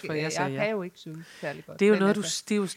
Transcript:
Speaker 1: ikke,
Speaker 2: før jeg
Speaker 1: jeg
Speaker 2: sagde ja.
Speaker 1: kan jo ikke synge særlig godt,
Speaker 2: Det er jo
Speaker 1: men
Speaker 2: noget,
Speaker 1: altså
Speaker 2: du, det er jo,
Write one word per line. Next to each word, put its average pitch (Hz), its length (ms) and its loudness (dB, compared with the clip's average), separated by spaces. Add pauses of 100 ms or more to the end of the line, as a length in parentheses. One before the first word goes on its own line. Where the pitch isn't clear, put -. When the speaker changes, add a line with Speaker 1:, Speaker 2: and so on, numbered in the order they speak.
Speaker 1:
ikke, - 40 -10
Speaker 2:
før 160 80 -4
jeg 151 80 -2
Speaker 1:
jeg 156 100 -2
Speaker 2:
sagde 170 200 -2
ja. 135 120 -4
Speaker 1:
kan 214 60 0
jo 208 120 -2
ikke 180 160 -12
synge 165 260 -14 (160)
særlig 151 260 -8
godt, - 140 -12
Speaker 2:
Det 196 60 6
er - 20 8
jo 214 60 8
Speaker 1:
men 196 60 4
Speaker 2:
noget, 202 160 4
Speaker 1:
altså 185 280 -4
Speaker 2:
du, - 40 -10
det 214 60 0
er - 20 2
jo, 202 100 2 (100)